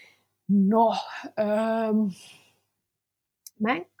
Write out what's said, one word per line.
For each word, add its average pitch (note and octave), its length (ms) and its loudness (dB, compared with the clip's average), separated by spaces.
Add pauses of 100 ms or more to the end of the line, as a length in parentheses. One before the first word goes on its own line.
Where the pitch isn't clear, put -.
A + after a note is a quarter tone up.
(500)
No, G3+ 460 4 (440)
öm, A3 720 0 (1500)
mä G#3+ 160 -2
en, F4+ 100 -10 (160)